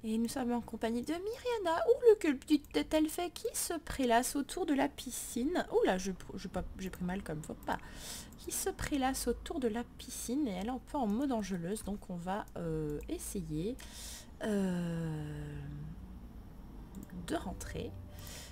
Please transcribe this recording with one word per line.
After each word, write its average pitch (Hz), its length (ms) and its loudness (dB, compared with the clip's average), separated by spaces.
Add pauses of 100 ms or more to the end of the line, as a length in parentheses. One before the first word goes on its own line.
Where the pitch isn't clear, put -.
Et 220 140 0
nous 233 100 2
sommes 240 240 0
en 240 80 2
compagnie 233 420 -2
de 294 100 -2
Miriana. 415 760 0
Ouh, 480 220 10
le 415 60 12
quelle 294 220 4
petite - 340 4
tête 294 220 2
elle 311 140 8
fait 349 220 -2
qui - 220 -4
se - 200 -2
prélasse 254 640 4
autour 302 300 0
de 302 80 4
la 277 140 4
piscine. 254 840 -2
Ouh 440 120 6
là, 196 140 6
je, 190 140 -2 (220)
je, 196 120 -8
pas, 180 160 -2 (160)
j'ai 190 120 -4
pris 180 140 -6
mal 185 200 -2
comme 156 180 -4
faut - 120 -6
pas. - 240 -2 (600)
Qui - 140 -8
se - 180 -2
prélasse 269 560 0
autour 240 320 -2
de 247 100 2
la 226 140 0
piscine - 640 -2
et 208 60 0
elle 185 140 -2
est 247 40 0
un 254 80 -4
peu - 200 -4
en 233 100 4
mode 262 240 2
angeleuse. 190 500 -2
Donc 202 280 -6
on 180 60 -4
va, 185 280 -2 (120)
euh, 156 520 -2
essayer, 190 680 -4 (680)
euh, 165 1120 -2 (1700)
de - 80 -2
rentrer - 560 -4 (600)